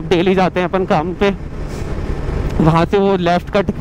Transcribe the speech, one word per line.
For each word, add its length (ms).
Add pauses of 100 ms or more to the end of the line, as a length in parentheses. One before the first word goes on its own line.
डेली 260
जाते 240
हैं 100
अपन 160
काम 280
पे, 160 (1300)
वहाँ 240
से 120
वो 200
लेफ्ट 320
कट 320